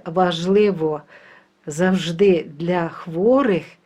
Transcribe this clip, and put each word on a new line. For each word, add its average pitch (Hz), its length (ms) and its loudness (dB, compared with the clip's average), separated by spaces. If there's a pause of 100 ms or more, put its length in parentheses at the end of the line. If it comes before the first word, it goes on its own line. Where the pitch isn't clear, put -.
важливо 175 1000 0 (640)
завжди 170 800 0 (120)
для 170 300 -2
хворих 196 760 0 (220)